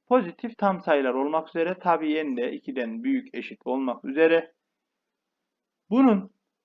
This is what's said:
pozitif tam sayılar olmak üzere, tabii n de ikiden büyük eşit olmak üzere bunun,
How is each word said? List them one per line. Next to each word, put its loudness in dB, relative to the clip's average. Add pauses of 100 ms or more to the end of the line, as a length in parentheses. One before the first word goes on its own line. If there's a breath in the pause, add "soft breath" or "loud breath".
pozitif -2
tam -2
sayılar 2
olmak -2
üzere, -4
tabii 0
n -6
de -2
ikiden -8
büyük -4
eşit -10
olmak -4
üzere 2 (1400)
bunun, 4 (340)